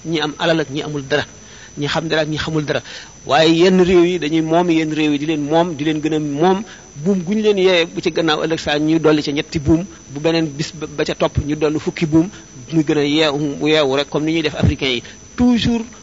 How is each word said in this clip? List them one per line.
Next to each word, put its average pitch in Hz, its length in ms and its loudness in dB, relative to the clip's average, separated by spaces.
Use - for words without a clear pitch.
ñi 160 160 -2
am 151 160 -4
alal 165 220 0
ak 147 100 -4
ñi 139 140 -6
amul 151 240 -8
dara, 143 180 0
ñi 143 100 -4
xam 160 200 -2
dara 156 140 0
ak 151 80 -2
ñi 156 80 -4
xamul 156 280 -4
dara. 139 160 -2
Waaye 160 260 4
yenn 185 180 6
réew 175 240 6
yi 175 140 0
dañuy 151 220 0
moom 165 280 2
yenn 160 240 0
réew 151 200 0
yi, 143 60 0
di 147 60 -6
leen 156 160 -2
moom, 165 340 0
di 135 100 -6
leen 156 140 0
gën 156 140 -2
a 156 60 0
moom. 156 440 0
Buum 185 260 0
gu 175 120 -4
ñu 220 60 -2
leen 208 160 2
yee 185 280 4
bu 185 160 -10
ci 180 100 0
gannaaw 156 320 0
ëllëg 160 160 -2
saa 147 200 -2
ñuy 156 200 2
dolli 151 220 2
ca 143 100 -4
ñetti 151 280 -4
buum, 165 260 2
bu 135 100 -10
beneen 165 280 0
bis 143 260 -8
ba, 156 140 -12
ba 151 160 -4
ca 170 100 -4
topp 160 320 -2
ñu 147 100 -4
dolli 151 240 0
fukki - 280 -4
buum, 160 200 4
muy 160 120 2
gën 151 140 0
a 147 60 2
yeewu, 147 640 0
yeewu 151 300 4
rek, 143 120 -2
comme 151 160 -2
ni 160 80 0
ñuy 165 80 0
def 151 140 -2
africain - 400 0
yi. 117 80 -6
Toujours, 233 480 2